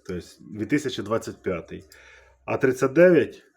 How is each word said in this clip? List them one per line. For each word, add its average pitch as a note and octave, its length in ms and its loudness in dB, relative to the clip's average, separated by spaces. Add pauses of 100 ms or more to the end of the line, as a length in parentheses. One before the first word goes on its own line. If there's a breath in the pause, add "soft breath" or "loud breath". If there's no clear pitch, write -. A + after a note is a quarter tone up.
тобто E2+ 200 -10 (140)
дві G#2 260 -10
тисячі C#3 360 -4
двадцять G#2+ 400 -8
п'ятий. F2+ 420 -10 (600 soft breath)
А A#2+ 120 -4
тридцять C3 360 0
дев'ять — D#3+ 500 4 (140)